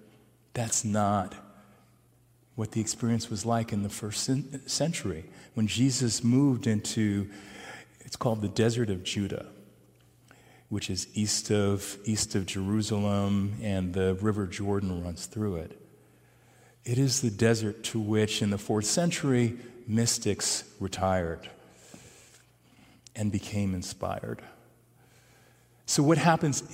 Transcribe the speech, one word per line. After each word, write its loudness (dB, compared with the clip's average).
that's -2
not 2
what -4
the 0
experience 0
was -6
like 0
in 0
the -4
first -6
cen-, -4
century. -2
When 2
Jesus 2
moved 4
into, 2
it's -16
called 0
the 0
Desert 2
of -2
Judah, -4
which -4
is -4
east 0
of, 2
east -2
of 0
Jerusalem, 0
and -2
the 2
River 0
Jordan -2
runs -8
through -4
it. -10
It 0
is 2
the 2
desert 2
to -2
which, 2
in 2
the 0
fourth 0
century, 2
mystics 0
retired -2
and -2
became -2
inspired. -6
So 0
what 6
happens 4